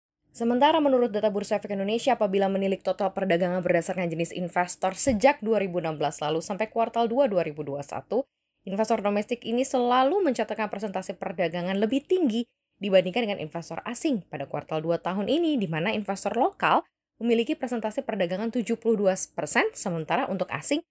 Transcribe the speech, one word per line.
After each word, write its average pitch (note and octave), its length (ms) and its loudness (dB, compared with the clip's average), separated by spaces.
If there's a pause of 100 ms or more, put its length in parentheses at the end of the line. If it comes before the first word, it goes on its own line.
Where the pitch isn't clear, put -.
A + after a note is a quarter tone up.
(360)
Sementara C4 480 2
menurut A#3+ 320 2
data G#3+ 160 2
Bursa G3+ 240 -2
Efek G3+ 240 -4
Indonesia, A#3 400 0
apabila G3 320 2
menilik F#3+ 320 0
total F#3+ 320 -2
perdagangan F#3 480 0
berdasarkan F3 480 0
jenis E3 240 -4
investor F3+ 560 -2
sejak B3+ 480 4
dua G#3 240 2
ribu F3 160 -2
enam D#3+ 160 -2
belas D3+ 240 -2
lalu D#3 240 0
sampai G#3+ 240 -4
kuartal A3+ 400 0
dua A#3+ 240 2
dua F#3 80 2
ribu D3+ 240 -2
dua C#3+ 160 -6
satu, - 480 -4 (400)
investor G#3+ 320 0
domestik G#3 480 -2
ini A#3+ 160 0
selalu C4 560 2
mencatatkan A3+ 480 0
persentase F#3+ 480 -6
perdagangan F3+ 640 -2
lebih A3+ 240 -2
tinggi B3+ 400 2 (400)
dibandingkan F#3+ 480 2
dengan - 80 -6
investor E3 480 -8
asing A#3+ 400 0
pada C#3+ 160 -8
kuartal D3 400 -4
dua E3 160 2
tahun F#3+ 320 -2
ini, D#4+ 240 2
di G3 160 0
mana E3 240 0
investor G3+ 400 -4
lokal B3 480 2 (320)
memiliki A#3 400 0
persentase A#3 480 -4
perdagangan G3 480 -2
tujuh A#3 240 0
puluh G#3+ 320 2
dua F#3+ 80 6
persen, B3 560 -2
sementara E3+ 560 -2
untuk F3+ 240 -4
asing C#4 400 -2